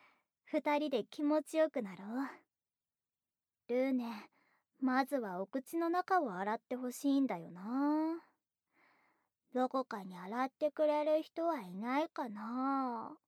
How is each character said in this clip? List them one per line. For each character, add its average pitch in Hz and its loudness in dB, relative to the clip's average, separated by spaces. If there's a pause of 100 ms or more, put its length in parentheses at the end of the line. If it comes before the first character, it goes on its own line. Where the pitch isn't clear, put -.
(460)
二 294 0
人 302 -2
で 233 0
気 - -6
持 302 4
ち 320 -4
よ 311 6
く 277 -4
な 190 -8
ろ 196 -14 (180)
う。 269 -4 (1400)
ル 240 0 (140)
ー 269 2
ネ、 233 -4 (500)
ま 262 2
ず 285 -2
は 190 -4
お 196 -4
口 277 -6
の 339 2
中 359 4
を 226 0
洗 196 0
っ 226 -4
て - -8
ほ 247 -4
し - -6
い 277 6
ん 269 4
だ 185 -2
よ 170 -10
な。 285 0 (1300)
ど 254 2
こ 262 -2
か 208 -10
に 185 -12
洗 214 -4
っ 262 -4
て 302 0
く 302 2
れ 302 4
る 311 4
人 330 -4
は 311 0
い 180 -10
な 240 0
い 330 0
か 277 -6
な？ 247 -2 (100)